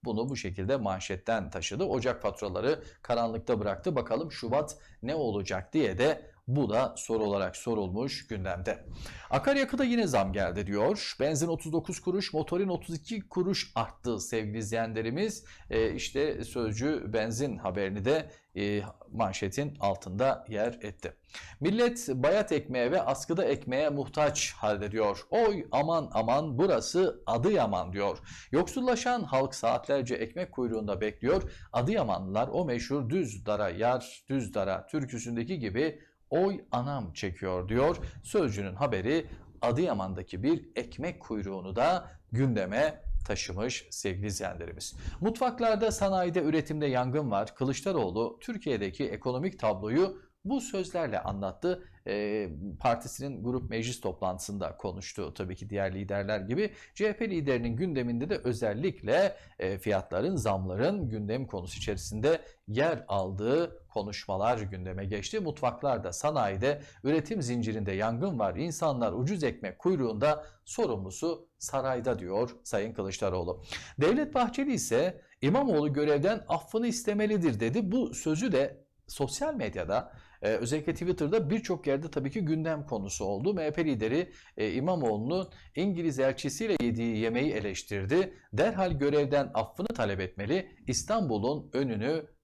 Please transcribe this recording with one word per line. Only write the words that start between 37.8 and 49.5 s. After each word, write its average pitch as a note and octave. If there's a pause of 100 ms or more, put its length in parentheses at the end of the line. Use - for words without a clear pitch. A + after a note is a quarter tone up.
Sözcünün G2+
haberi B2 (360)
Adıyaman'daki G2+
bir D3+
ekmek B2
kuyruğunu F#2+
da E3+ (220)
gündeme A#2 (240)
taşımış G2+
sevgili G2
izleyenlerimiz. F2 (260)
Mutfaklarda, A3+
sanayide, F#3
üretimde D3+
yangın B2+
var. G2+
Kılıçdaroğlu B2+
Türkiye'deki B2
ekonomik B2+